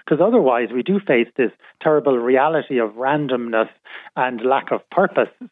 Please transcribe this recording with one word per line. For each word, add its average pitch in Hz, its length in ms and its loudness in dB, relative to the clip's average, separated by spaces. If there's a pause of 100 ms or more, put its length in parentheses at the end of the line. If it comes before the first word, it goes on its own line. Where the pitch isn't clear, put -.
'cause 151 140 0
otherwise 131 500 2
we 123 120 -4
do 190 160 0
face 123 360 0
this 117 160 0 (300)
terrible 143 380 2
reality 131 600 0
of 110 120 0
randomness 123 800 -2 (460)
and 127 300 -4
lack 135 260 0
of 113 200 -4
purpose. 165 380 -2 (220)